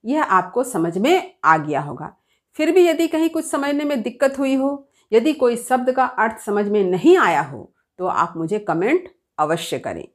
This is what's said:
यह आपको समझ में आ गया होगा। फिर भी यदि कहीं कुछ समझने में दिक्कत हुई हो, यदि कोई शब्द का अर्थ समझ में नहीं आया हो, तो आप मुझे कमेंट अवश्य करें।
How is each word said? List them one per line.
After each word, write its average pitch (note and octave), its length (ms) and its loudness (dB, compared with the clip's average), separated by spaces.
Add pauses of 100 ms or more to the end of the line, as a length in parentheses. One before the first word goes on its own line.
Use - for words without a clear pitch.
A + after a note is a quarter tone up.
यह D4 180 0
आपको F#3+ 400 0
समझ E3+ 340 -2
में D#4 460 0
आ D#3+ 140 6
गया D3+ 240 -2
होगा। C#3+ 320 -12 (420)
फिर D#4+ 160 0
भी F4 160 6
यदि E4 200 2
कहीं D#4+ 220 0
कुछ D#4+ 160 -4
समझने D4 380 -2
में C#4+ 180 -2
दिक्कत C4+ 380 -2
हुई C4+ 160 0
हो, C#4 320 -2 (240)
यदि A#3 220 4
कोई A#3+ 220 2
शब्द B3 360 -2
का C4 140 2
अर्थ A3 340 -2
समझ G#3 280 -2
में G3+ 160 2
नहीं F#3 340 4
आया F3+ 240 2
हो, C3+ 300 -10 (260)
तो F3+ 80 -6
आप E3+ 320 -2
मुझे E3 220 -2
कमेंट G#3 500 -2 (280)
अवश्य D#3 420 -2
करें। E2 360 -10